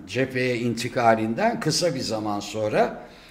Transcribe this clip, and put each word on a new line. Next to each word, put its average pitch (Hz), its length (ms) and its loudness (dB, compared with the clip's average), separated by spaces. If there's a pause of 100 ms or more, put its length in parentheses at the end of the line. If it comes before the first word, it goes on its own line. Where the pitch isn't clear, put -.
cepheye 127 500 0
intikalinden 117 1040 2
kısa 156 340 0
bir 131 60 -4
zaman 107 400 -2
sonra 110 600 -2 (280)